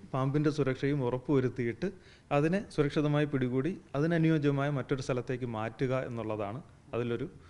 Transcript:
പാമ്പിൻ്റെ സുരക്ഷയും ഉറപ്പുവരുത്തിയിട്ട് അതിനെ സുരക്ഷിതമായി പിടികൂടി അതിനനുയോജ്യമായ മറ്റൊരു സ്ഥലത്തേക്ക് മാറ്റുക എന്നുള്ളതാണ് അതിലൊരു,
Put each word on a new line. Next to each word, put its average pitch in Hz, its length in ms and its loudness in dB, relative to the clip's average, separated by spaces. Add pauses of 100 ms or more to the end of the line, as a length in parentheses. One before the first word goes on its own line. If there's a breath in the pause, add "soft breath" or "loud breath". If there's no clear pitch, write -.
(140)
പാമ്പിൻ്റെ 139 360 2
സുരക്ഷയും 139 540 0
ഉറപ്പുവരുത്തിയിട്ട് 127 840 0 (420 loud breath)
അതിനെ 160 380 2
സുരക്ഷിതമായി 147 540 2
പിടികൂടി 131 540 0 (160)
അതിനനുയോജ്യമായ 147 760 2
മറ്റൊരു 131 320 -2
സ്ഥലത്തേക്ക് 123 420 -2
മാറ്റുക 117 540 -2
എന്നുള്ളതാണ് 110 640 -4 (320)
അതിലൊരു, 117 340 -2 (220 loud breath)